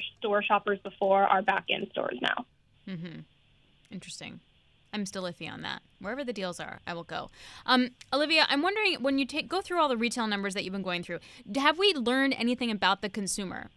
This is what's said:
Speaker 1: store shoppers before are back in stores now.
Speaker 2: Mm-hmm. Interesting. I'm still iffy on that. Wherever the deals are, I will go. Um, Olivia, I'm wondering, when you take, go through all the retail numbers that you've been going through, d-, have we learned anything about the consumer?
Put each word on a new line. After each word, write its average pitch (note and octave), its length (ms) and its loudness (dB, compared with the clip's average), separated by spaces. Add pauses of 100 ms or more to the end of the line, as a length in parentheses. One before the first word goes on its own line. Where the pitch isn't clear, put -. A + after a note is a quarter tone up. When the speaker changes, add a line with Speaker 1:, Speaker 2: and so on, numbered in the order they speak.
(200)
Speaker 1:
store G#3 220 2
shoppers G3+ 380 2
before G3 440 2
are F#3+ 180 6
back F#3+ 260 2
in - 240 -2
stores - 300 -4
now. - 240 0 (420)
Speaker 2:
Mm-hmm. E3+ 320 -10 (720)
Interesting. - 480 -14 (540)
I'm G#3 120 -4
still F#3+ 180 -8
iffy E3+ 280 -8
on D#3+ 120 -10
that. - 180 -6 (180)
Wherever B3+ 240 -8
the B3 80 -6
deals F#3 300 -8
are, - 260 -12
I F3 60 -6
will E3+ 100 -8
go. D3+ 260 -8 (360)
Um, B3 240 4 (240)
Olivia, D4 340 4
I'm C#4+ 140 2
wondering, G4 420 0
when C4+ 160 2
you C#4 60 2
take, C#4+ 240 -6
go F4+ 100 0
through F4 220 0
all D4 80 4
the A#3+ 80 0
retail A#3 300 0
numbers G3 260 -2
that F#3+ 100 -4
you've F3+ 80 -8
been G3 100 -4
going F3 220 -4
through, E3+ 160 -8 (320)
d-, C4+ 80 0
have D4+ 180 4
we G4 160 6
learned C4 440 2
anything A#3+ 340 0
about G3 300 2
the G#3 80 -4
consumer? F#3+ 680 -6